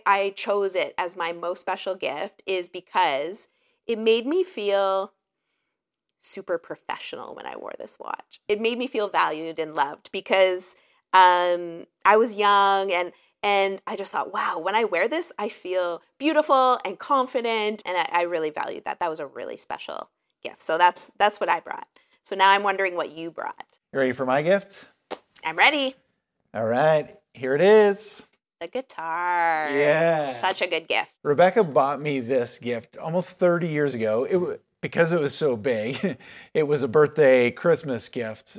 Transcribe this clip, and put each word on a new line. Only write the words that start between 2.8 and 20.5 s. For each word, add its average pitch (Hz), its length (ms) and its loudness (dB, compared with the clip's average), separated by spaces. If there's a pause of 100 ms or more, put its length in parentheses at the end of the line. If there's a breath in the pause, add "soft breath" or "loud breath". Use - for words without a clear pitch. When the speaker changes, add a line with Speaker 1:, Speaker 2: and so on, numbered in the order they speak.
Speaker 1:
it 226 140 -2
made 226 260 2
me 359 160 2
feel 196 680 0 (1080)
super 185 400 -6
professional - 760 -12
when - 120 -14
I 64 100 -12
wore - 220 -14
this - 200 -14
watch. - 500 -14
It 208 120 0
made 226 180 -2
me 254 80 -4
feel 208 220 -4
valued 165 500 -2
and 156 160 -6
loved 147 380 -2
because, 185 640 2 (360 soft breath)
um, 175 760 4 (180)
I 202 120 6
was 226 200 2
young 196 540 4
and, 175 220 0 (300 soft breath)
and 196 440 2
I 220 100 -6
just 196 160 -8
thought, 151 200 -4
"Wow, - 260 -2
when 185 160 -2
I 226 100 2
wear 185 240 0
this, 330 300 -4
I 208 100 -4
feel 180 540 -4 (160)
beautiful 277 680 4
and 185 140 -8
confident," 233 880 -2
and 180 100 -4
I, 165 160 0
I 175 100 2
really 160 280 -2
valued - 340 -8
that. - 140 -8
That 170 120 -4
was 160 100 -8
a 143 60 -8
really - 300 -12
special - 540 -12 (320)
gift. - 200 -12